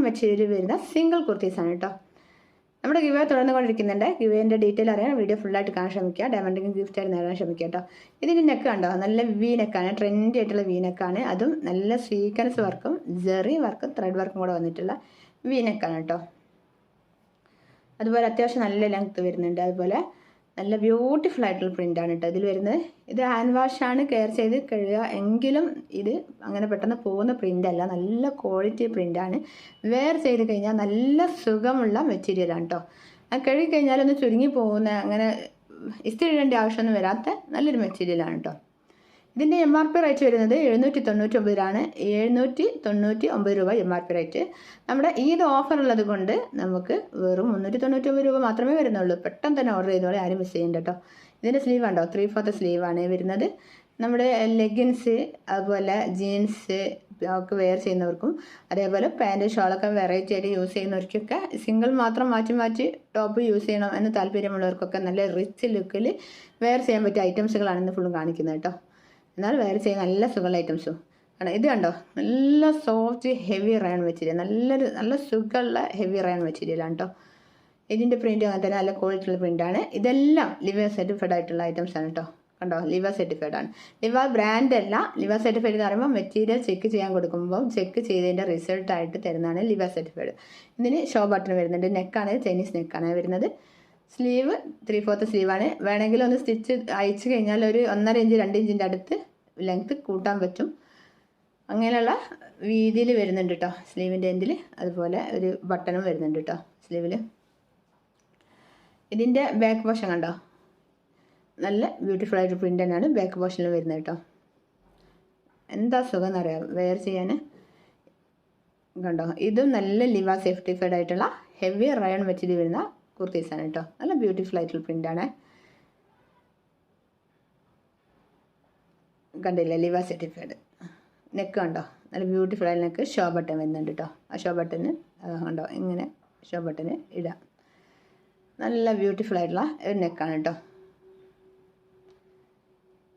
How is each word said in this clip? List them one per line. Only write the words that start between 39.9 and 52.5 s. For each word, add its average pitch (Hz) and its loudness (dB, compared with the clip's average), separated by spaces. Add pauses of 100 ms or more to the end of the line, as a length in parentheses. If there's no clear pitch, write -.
പി 339 4
റേറ്റ് 285 2
വരുന്നത് 226 4 (100)
എഴുന്നൂറ്റി 262 4
തൊണ്ണൂറ്റി 214 0
ഒമ്പത് 208 2
രൂപയാണ്. 196 0 (340)
എഴുന്നൂറ്റി 247 2 (200)
തൊണ്ണൂറ്റി 214 0 (100)
ഒമ്പത് 202 2
രൂപ 190 2 (120)
എം 180 0
ആർ 180 -2
പി 180 -2
റേറ്റ്. 165 -2 (460)
നമ്മുടെ 277 2 (120)
ഈദ് 330 4 (100)
ഓഫർ 294 2
ഉള്ളത് 226 4
കൊണ്ട് 190 0 (280)
നമുക്ക് 180 -2 (260)
വെറും 185 2
മുന്നൂറ്റി 196 -2
തൊണ്ണൂറ്റി 262 2
ഒമ്പത് 277 2
രൂപ 262 2
മാത്രമേ 240 2
വരുന്നുള്ളൂ. 190 2
പെട്ടെന്ന് 294 0
തന്നെ 240 2
ഓർഡർ 185 0
ചെയ്തോളെ, 185 2
ആരും 185 -2
മിസ് 185 -6
ചെയ്യണ്ട 170 0
കേട്ടോ. 180 -4 (460)
ഇതിൻ്റെ 262 0
സ്ലീവ് 247 2
ഉണ്ടോ, 170 2 (100)
ത്രീ 202 2
ഫോർത്ത് 208 0